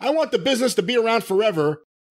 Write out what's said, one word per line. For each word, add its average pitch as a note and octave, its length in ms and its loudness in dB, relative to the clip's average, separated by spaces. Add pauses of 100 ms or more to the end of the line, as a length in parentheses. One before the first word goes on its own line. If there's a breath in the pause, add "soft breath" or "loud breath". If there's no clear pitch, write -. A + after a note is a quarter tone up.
I C4+ 100 -2
want D4+ 220 0
the A#3+ 60 2
business B3 360 0
to G3+ 80 0
be G3+ 140 -2
around A3+ 280 0
forever, F3+ 580 0 (280)